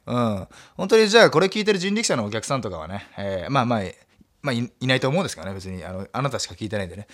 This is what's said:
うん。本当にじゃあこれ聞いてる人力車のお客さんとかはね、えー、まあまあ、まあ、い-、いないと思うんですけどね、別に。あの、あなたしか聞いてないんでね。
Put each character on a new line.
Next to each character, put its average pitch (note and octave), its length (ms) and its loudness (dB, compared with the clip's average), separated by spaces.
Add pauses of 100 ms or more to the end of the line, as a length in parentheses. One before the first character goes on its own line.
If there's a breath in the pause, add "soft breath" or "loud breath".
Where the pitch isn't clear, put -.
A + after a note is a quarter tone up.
う B2 120 0
ん。 G#2+ 280 0 (280 loud breath)
本 F#3+ 120 -4
当 A3 100 6
に A3 100 6
じ A3 120 6
ゃ G3+ 60 12
あ D3+ 40 6
こ D3 100 4
れ F#3 80 6
聞 G#3+ 140 -2
い G3+ 40 -4
て G#3+ 60 4
る G3 60 2
人 F#3+ 160 -2
力 A3+ 100 0
車 F#3 120 0
の A2+ 100 -2
お G#2 60 -6
客 A2 140 -4
さ C#3 120 -2
ん A#2+ 40 -4
と G#2 100 -6
か E2+ 80 -8
は D#2 80 -10
ね、 G2 280 -10
え F#2+ 320 -6
ー、 - 40 -6
ま C#3 100 4
あ A#2 40 0
ま A#2+ 120 2
あ、 G#2 40 -2 (600)
ま C#3+ 80 -4
あ、 B2+ 40 -2
い-、 A#2 100 -2 (160)
い B2+ 80 -4
な C3 80 4
い B2+ 40 0
と C3+ 80 0
思 D3+ 120 0
う - 20 0
ん - 20 -2
で C3+ 60 -4
す - 60 -10
け E2 60 -14
ど F2+ 60 -10
ね、 G2 60 -8
別 F#2+ 160 -10
に。 F#2 160 -10
あ F#2 80 -10
の、 F#2+ 180 -10
あ A2+ 80 -4
な C3+ 120 -2
た A2 80 -4
し - 80 -6
か F#2+ 80 -16
聞 A2 100 -8
い G2 40 -8
て G#2+ 80 -4
な G2 60 -4
い F2+ 40 -8
ん - 20 -14
で F2 60 -16
ね。 G2+ 180 -14